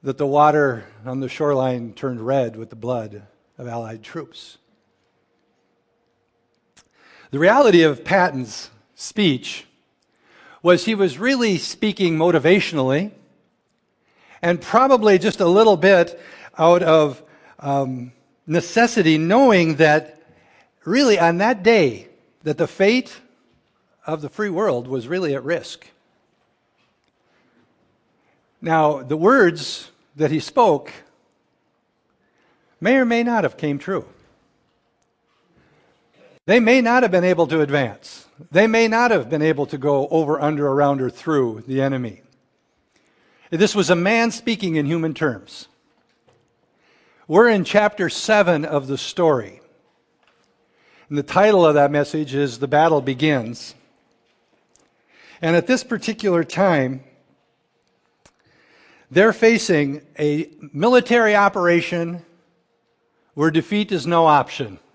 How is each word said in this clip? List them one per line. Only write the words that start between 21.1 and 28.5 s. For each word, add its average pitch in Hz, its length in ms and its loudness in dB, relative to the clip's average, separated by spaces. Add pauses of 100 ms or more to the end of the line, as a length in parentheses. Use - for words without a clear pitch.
on 170 200 2
that 208 260 -2
day 180 460 2 (340)
that 151 140 -6
the 160 100 -2
fate 226 540 -2 (840)
of 151 160 -8
the 147 60 -12
free 208 220 -8
world 160 360 -4
was 127 220 -8
really 170 260 -4
at 127 120 -8
risk. - 420 -8 (2750)